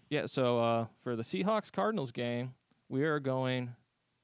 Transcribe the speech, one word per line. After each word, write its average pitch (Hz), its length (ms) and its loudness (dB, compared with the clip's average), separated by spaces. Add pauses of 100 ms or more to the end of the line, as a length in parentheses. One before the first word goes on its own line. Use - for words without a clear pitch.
yeah, 147 160 0
so, 123 340 2
uh, 117 260 4 (180)
for 123 120 -2
the 113 80 -4
Seahawks-Cardinals 196 880 -2
game, 120 420 -4 (360)
we 131 140 0
are 151 160 2
going 127 560 -2 (480)